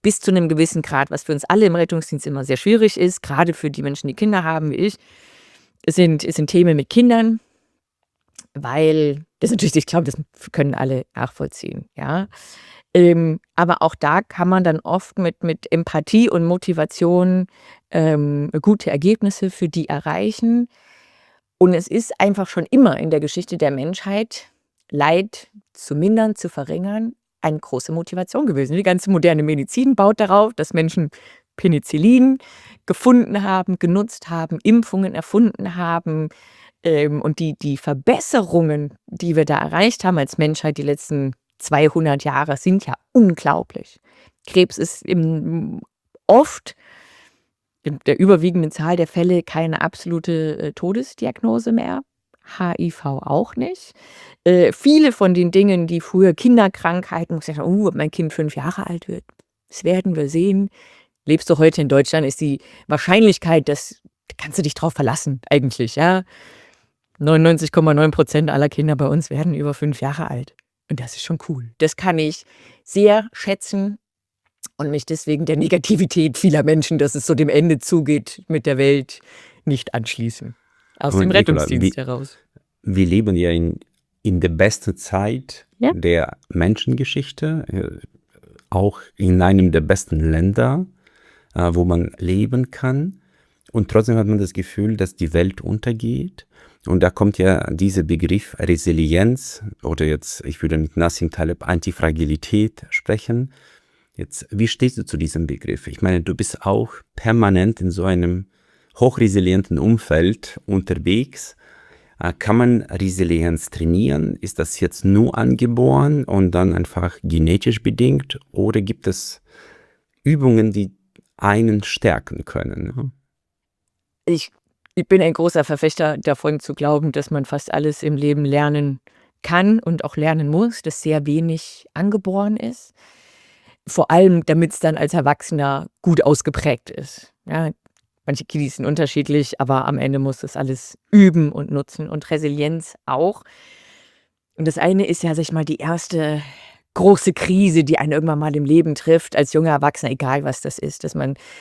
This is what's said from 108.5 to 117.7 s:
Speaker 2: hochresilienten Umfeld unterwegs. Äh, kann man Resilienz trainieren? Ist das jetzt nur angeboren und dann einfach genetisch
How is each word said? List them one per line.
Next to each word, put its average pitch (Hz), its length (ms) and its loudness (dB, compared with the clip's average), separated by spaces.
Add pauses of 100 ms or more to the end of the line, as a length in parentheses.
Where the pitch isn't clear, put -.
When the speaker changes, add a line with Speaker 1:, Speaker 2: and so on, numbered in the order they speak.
Speaker 2:
hochresilienten 98 800 2
Umfeld 90 880 0
unterwegs. 92 920 -2 (640)
Äh, 87 200 -4
kann 107 180 0
man 120 260 4
Resilienz 85 880 -2
trainieren? 87 640 0
Ist - 220 -12
das - 220 -6
jetzt - 240 -4
nur 101 340 4
angeboren 127 840 2
und 95 280 2
dann 90 220 2
einfach 87 480 -4
genetisch 85 600 0